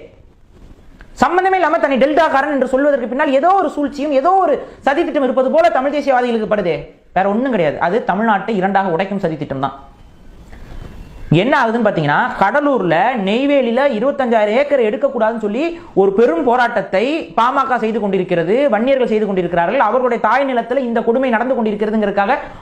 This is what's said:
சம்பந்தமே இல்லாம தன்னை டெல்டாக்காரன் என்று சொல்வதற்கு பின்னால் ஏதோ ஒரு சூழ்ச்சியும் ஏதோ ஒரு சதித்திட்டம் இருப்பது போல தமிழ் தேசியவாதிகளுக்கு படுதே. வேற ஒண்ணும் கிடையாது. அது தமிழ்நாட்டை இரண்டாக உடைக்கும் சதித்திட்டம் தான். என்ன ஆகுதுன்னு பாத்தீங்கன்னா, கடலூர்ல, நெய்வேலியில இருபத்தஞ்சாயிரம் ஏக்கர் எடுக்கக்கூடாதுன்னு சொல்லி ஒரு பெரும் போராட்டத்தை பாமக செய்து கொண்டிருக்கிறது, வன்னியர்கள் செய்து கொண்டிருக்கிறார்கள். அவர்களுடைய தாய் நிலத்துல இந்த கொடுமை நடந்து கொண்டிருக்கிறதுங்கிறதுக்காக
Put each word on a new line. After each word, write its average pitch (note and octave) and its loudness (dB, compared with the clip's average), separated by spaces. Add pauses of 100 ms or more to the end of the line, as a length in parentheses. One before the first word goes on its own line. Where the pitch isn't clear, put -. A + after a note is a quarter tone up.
(1120)
சம்பந்தமே F#4 0
இல்லாம E4 0
தன்னை C#4 0
டெல்டாக்காரன் C#4+ 2
என்று C4 -2
சொல்வதற்கு C4+ 0
பின்னால் C#4 -2
ஏதோ C#4+ 2
ஒரு F#4 0
சூழ்ச்சியும் C#4+ -4
ஏதோ C#4+ 2
ஒரு F4 0 (160)
சதித்திட்டம் C#4+ 0
இருப்பது B3+ 0
போல E4 4
தமிழ் C#4+ 0
தேசியவாதிகளுக்கு B3 0
படுதே. E3+ -2 (180)
வேற G3 2
ஒண்ணும் A#3+ 0
கிடையாது. D#3+ 0
அது G3 0
தமிழ்நாட்டை G3 0
இரண்டாக G3 0
உடைக்கும் F#3+ -2
சதித்திட்டம் D3+ -4
தான். - -6 (1400)
என்ன B3 4
ஆகுதுன்னு A3+ 0
பாத்தீங்கன்னா, D#3+ 2 (200)
கடலூர்ல, A3 2 (280)
நெய்வேலியில A#3+ 2
இருபத்தஞ்சாயிரம் A#3 0
ஏக்கர் C#4+ 2
எடுக்கக்கூடாதுன்னு A#3 0
சொல்லி B3+ -4 (120)
ஒரு G3 4
பெரும் C4 2
போராட்டத்தை A#3+ 0
பாமக B3 0
செய்து A3+ -2
கொண்டிருக்கிறது, F#3+ 0
வன்னியர்கள் A#3+ 2
செய்து G#3+ 0
கொண்டிருக்கிறார்கள். F3+ 0
அவர்களுடைய A#3 0
தாய் C4 0
நிலத்துல A3+ -2
இந்த A#3 -2
கொடுமை B3 0
நடந்து A#3+ 0
கொண்டிருக்கிறதுங்கிறதுக்காக G#3+ 0 (240)